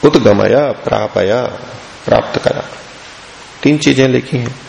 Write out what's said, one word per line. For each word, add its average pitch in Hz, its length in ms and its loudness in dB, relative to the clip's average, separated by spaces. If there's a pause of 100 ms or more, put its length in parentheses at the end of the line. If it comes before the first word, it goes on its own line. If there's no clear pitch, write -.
उद्गमया, 113 600 4 (160)
प्रापया, 107 600 -2 (640)
प्राप्त - 380 0
करा। - 200 -2 (1000)
तीन 147 140 4
चीजें 135 300 2
लिखी 123 300 -2
हैं 123 180 -6 (120)